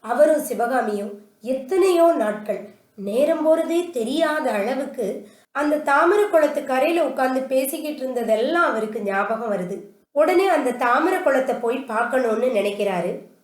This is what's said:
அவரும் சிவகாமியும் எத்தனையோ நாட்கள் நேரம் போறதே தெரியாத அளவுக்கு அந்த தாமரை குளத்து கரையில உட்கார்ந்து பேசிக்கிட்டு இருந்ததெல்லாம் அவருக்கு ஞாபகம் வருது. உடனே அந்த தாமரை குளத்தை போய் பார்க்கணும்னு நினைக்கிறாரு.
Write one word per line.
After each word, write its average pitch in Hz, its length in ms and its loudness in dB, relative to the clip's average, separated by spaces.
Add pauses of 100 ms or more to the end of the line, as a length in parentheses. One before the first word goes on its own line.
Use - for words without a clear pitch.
அவரும் 285 400 4
சிவகாமியும் 220 680 -2 (280)
எத்தனையோ 339 720 2
நாட்கள் 208 480 -2 (360)
நேரம் 277 480 0
போறதே 320 460 0
தெரியாத 294 600 -2
அளவுக்கு 226 560 -4 (460)
அந்த 294 280 0
தாமரை 339 440 4
குளத்து 302 360 2
கரையில 294 400 0
உட்கார்ந்து 262 400 0
பேசிக்கிட்டு 269 640 -2
இருந்ததெல்லாம் 254 680 0
அவருக்கு 220 320 -4
ஞாபகம் 202 520 -2
வருது. 180 240 -4 (360)
உடனே 349 360 4
அந்த 277 240 2
தாமரை 285 500 0
குளத்தை 262 320 2
போய் 240 240 -2
பார்க்கணும்னு 240 680 -2
நினைக்கிறாரு. 196 640 -2 (320)